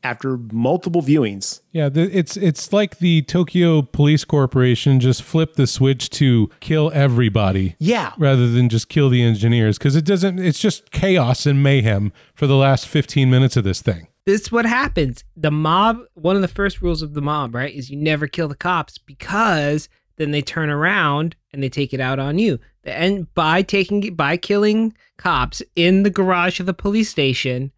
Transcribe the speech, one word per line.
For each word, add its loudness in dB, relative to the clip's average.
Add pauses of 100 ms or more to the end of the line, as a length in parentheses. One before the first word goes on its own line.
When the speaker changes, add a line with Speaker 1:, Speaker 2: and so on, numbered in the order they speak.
Speaker 1:
after -6 (140)
multiple 0
viewings. -2 (120)
Speaker 2:
Yeah, -2
the, 0 (140)
it's, -2
it's -2
like -2
the 2
Tokyo 0
Police 2
Corporation 2
just 2
flipped -2
the 2
switch 0
to 2 (100)
kill 0
everybody 2
Speaker 1:
Yeah. 0
Speaker 2:
rather 4
than 2
just -2
kill 2
the 4
engineers, 2
'cause 0
it 2
doesn't, 0
it's -2
just -4
chaos 0
and 2
mayhem 2 (220)
for -2
the 4
last 2
fifteen 0
minutes 4
of 0
this -2
thing. -4 (200)
Speaker 3:
This 0
is -10
what 0
happens. -2 (120)
The -2
mob, 0 (140)
one 0
of 2
the -2
first -6
rules -2
of -12
the -6
mob, -4
right, -6
is -14
you -12
never -2
kill -6
the -10
cops -6
because -2 (280)
then -4
they -2
turn -4
around 0 (160)
and -8
they -4
take -6
it -6
out -2
on -4
you. 0 (260)
And -4
by 2
taking, -2
by -2
killing 0 (220)
cops -2 (140)
in 4
the 2
garage -2
of -6
the -2
police -2
station -2